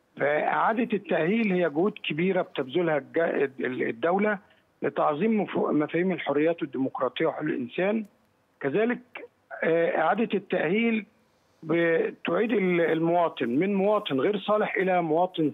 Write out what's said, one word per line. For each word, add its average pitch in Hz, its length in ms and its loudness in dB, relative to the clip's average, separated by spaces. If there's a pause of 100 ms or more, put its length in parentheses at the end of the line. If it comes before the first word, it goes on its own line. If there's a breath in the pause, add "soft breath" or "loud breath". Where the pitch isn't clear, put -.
(160)
فإعادة 170 800 0
التأهيل 196 560 0
هي 180 180 2
جهود 170 220 0
كبيرة 175 500 0
بتبذلها 151 560 -2
الج-، 131 200 -6 (420)
ال-، 127 220 -4
الدولة 185 560 0 (440 soft breath)
لتعظيم 156 640 0
مفهو-، - 260 -2
مفاهيم 165 400 0
الحريات 156 500 0
والديمقراطية 131 640 -2
وحقوق 151 220 -2
الإنسان. 180 560 -2 (560)
كذلك، 214 400 0 (640)
آه، 165 340 2
إعادة 196 360 2
التأهيل 202 720 0 (560)
بتعيد 170 880 0
ال-، 185 280 2
المواطن 165 680 0
من 175 260 0
مواطن 196 460 0
غير 196 180 0
صالح 208 380 0
إلى 185 260 2
مواطن 165 500 0